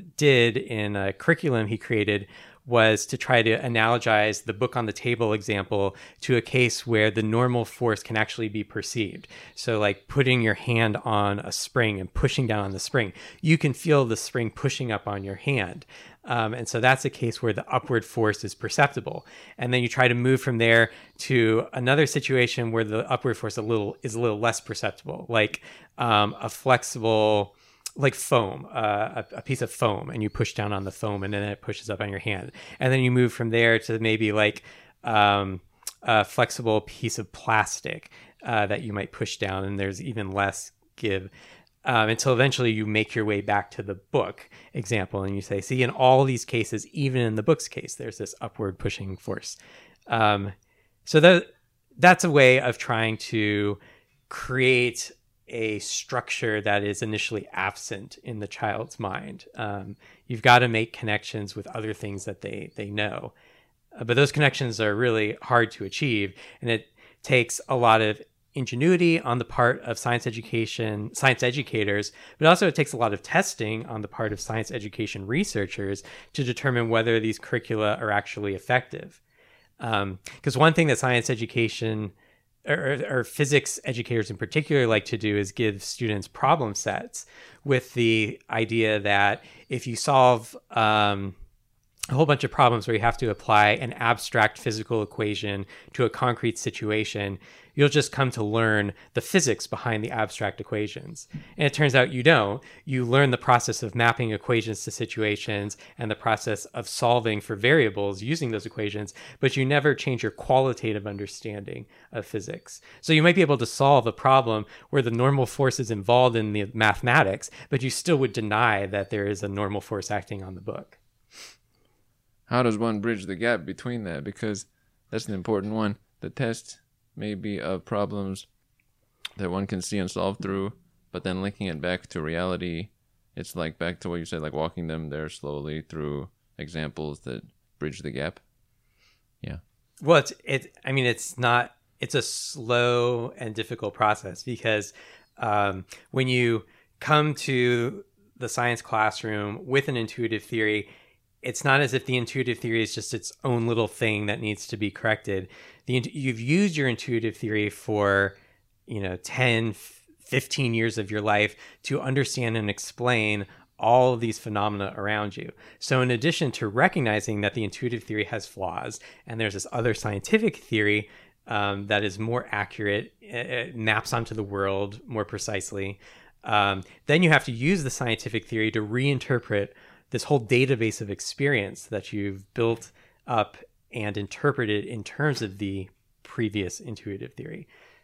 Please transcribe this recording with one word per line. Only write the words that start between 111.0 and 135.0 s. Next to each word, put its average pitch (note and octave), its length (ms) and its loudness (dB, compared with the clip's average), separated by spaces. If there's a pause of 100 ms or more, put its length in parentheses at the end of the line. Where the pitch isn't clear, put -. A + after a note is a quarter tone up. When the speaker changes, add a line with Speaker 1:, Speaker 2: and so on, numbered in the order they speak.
Speaker 1:
understanding G2+ 800 -10 (260)
of G#2+ 140 -8
physics. - 560 -10 (180)
So - 140 0
you D#3 100 8
might E3+ 120 8
be F#3+ 60 6
able D3 180 4
to A#2 60 -2
solve C#3 400 6
a A2+ 60 -2
problem A#2 540 4 (240)
where C#3 140 2
the A#2 80 -2
normal C3 340 2
force C3 340 0
is A#2 120 -2
involved A#2+ 440 6
in A2 160 0
the G#2 220 -2
mathematics, A2 760 2 (200)
but C3 140 -2
you C3 60 -2
still E3 280 2
would C3 160 0
deny G#2+ 540 0
that G2 240 -4
there G2+ 160 0
is G2+ 160 -4
a G#2 40 -2
normal G2+ 340 -4
force G2+ 300 -8
acting G2+ 320 -6
on F#2+ 120 -14
the F#2 60 -16
book. - 360 -12 (1500)
Speaker 2:
How B2 180 0
does A2+ 140 0
one A2 220 -2
bridge G2+ 280 -4
the F#2+ 100 -6
gap A2 280 -2
between A#2 380 -8
that? D#2 220 -8
Because G2+ 400 -6 (440)
that's A2 200 -8
an G#2+ 40 -6
important G2+ 400 -2
one. G#2+ 220 -2 (240)
The - 100 -10
test - 520 -8 (340)
may G#2 180 -8
be G2+ 280 -6
of F2 240 -6
problems G2+ 640 -4 (880)
that F#2+ 120 -4
one F#2+ 180 -2
can F#2+ 140 -4
see G#2 160 -6
and F#2 140 -4
solve F#2+ 300 -4
through, G2 320 -4 (400)
but F2+ 100 -8
then F#2 180 -4
linking G2 260 -6
it D#2+ 120 -6
back F2+ 280 -4
to F2 140 -8
reality, F2 680 -4 (480)
it's - 180 -12
like D#2+ 220 -6
back E2+ 240 -6
to F2+ 80 -8
what E2+ 60 -6
you E2 100 -8
said, D#2+ 160 -8
like D2+ 100 -6
walking D#2+ 360 -4
them D#2+ 220 -8